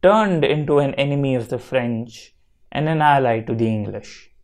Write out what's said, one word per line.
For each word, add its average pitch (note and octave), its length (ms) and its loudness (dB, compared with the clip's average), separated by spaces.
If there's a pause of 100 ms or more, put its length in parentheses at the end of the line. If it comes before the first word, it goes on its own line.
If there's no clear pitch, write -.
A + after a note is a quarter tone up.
turned F#3+ 420 4
into D3 340 2
an C#3 160 0
enemy C#3 400 0
of A#2 160 -4
the B2 80 -6
French A#2+ 760 -6 (380)
and D3+ 160 -2
an D#3+ 140 0
ally C3+ 380 4
to A#2+ 140 -6
the A2+ 120 0
English. G#2 640 -6 (140)